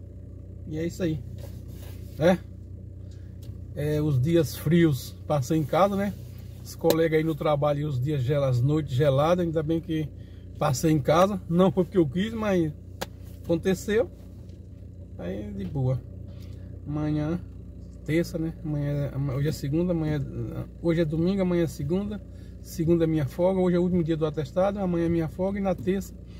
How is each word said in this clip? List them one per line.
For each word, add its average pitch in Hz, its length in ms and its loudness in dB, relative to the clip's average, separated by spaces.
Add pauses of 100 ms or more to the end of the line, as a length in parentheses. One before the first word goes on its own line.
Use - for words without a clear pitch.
(680)
E 156 100 -6
é 165 80 -2
isso 170 160 -4
aí, 160 180 0 (960)
né? 175 200 6 (1400)
É, 151 260 0
os 147 200 4
dias 165 340 4
frios 156 600 4 (100)
passei 151 320 2
em 156 60 2
casa, 190 320 4
né? 196 160 0 (500)
Os - 140 -14
colegas 160 420 4
aí 156 60 4
no 160 100 0
trabalho 147 460 2
e 147 40 0
os 143 160 -2
dias 143 220 0
gel-, 143 220 2
as 123 160 2
noites 147 340 2
geladas, 151 500 4
ainda 160 180 0
bem 160 180 0
que 156 280 -4 (500)
passei 151 340 2
em 156 80 4
casa. 180 480 4
Não 175 240 6
foi 180 120 4
porque - 140 0
eu 165 80 6
quis, 185 260 -2
mas 190 400 2 (720)
aconteceu. 185 680 2 (1080)
Aí 202 340 -6
de 196 120 -6
boa. 131 360 0 (840)
Amanhã, 151 540 0 (640)
terça, 165 340 0
né? 160 140 -2 (120)
Amanhã, 143 500 -2
ama-, 135 200 -2
hoje 143 140 0
é 151 40 0
segunda, 165 400 0
amanhã, 151 280 0 (640)
hoje 165 180 2
é 170 40 4
domingo, 165 380 2
amanhã 175 220 2
é - 20 0
segunda. 190 540 -4 (420)
Segunda 165 420 2
é - 20 4
minha 156 200 2
folga, 185 340 2
hoje 180 160 4
é - 20 6
o 175 40 4
último 180 200 2
dia 160 140 2
do 151 80 0
atestado, 180 540 0
amanhã 175 280 2
é - 20 2
minha 165 200 2
folga 190 300 -2
e 196 40 -2
na 190 120 2
terça 185 400 -2 (260)